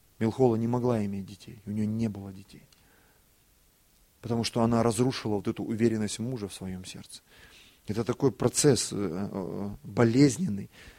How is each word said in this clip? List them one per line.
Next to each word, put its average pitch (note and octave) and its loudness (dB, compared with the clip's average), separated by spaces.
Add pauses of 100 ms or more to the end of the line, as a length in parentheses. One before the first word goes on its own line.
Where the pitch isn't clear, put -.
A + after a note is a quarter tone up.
(200)
Милхола A2+ 2
не A#2 0
могла A#2+ 0
иметь G2 -6
детей, G2+ -18
у G2+ -8
нее G#2+ -2
не A2 -2
было G2 -10
детей». - -20 (1500)
Потому A#2 0
что A#2 0
она A#2 4
разрушила A#2 2
вот G2 -4
эту G#2+ -2
уверенность A2 0
мужа A2+ -4
в - -14
своем F#2 -8
сердце. - -18 (680)
Это G#2+ -2
такой B2 0
процесс, - 2
э, G#2+ -6
э, G2 -6 (140)
болезненный. A#2 2 (260)